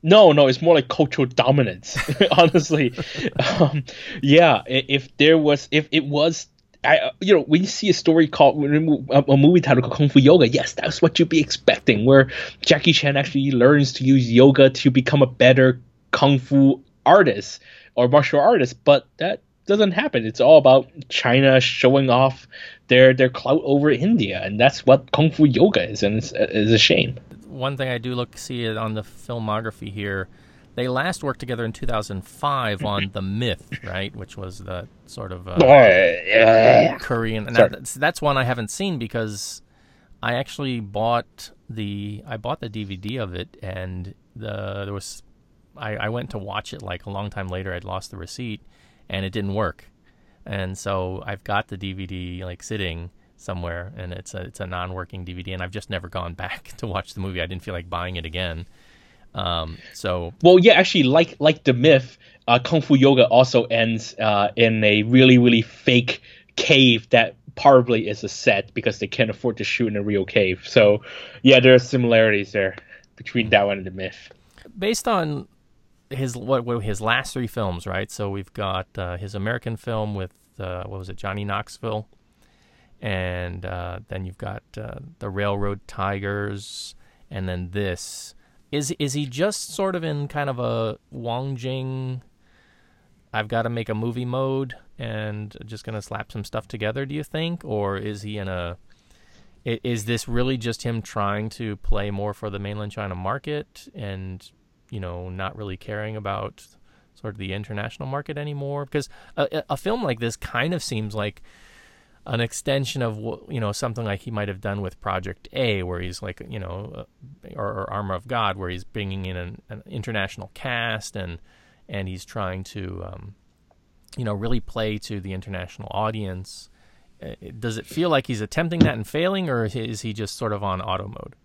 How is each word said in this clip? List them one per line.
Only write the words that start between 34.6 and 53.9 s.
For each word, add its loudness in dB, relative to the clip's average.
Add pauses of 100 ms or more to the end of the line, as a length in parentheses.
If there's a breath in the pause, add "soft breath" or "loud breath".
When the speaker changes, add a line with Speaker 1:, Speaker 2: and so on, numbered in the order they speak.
Speaker 2:
sort -14
of, -14
uh, -6
Speaker 1:
Oh, 8
yeah. 6
Speaker 2:
Korean. -4
And -6
Speaker 1:
Sorry. 6
Speaker 2:
that's, -14
that's -4
one 0
I 0
haven't -4
seen -6
because -8 (600)
I -4
actually -8
bought -6 (180)
the, -10
I -12
bought -8
the -12
D -10
V -12
D -10
of -10
it, -12
and -12 (200)
the, -10
there -10
was, -14 (560)
I, -10
I -6
went -10
to -10
watch -10
it, -16
like, -12
a -12
long -10
time -12
later. -10
I'd -12
lost -12
the -18
receipt, -14 (460)
and -6
it -6
didn't -6
work. -6 (520)
And -8
so -6
I've -12
got -4
the -14
D -10
V -12
D, -12
like, -14
sitting -8 (260)
somewhere, -10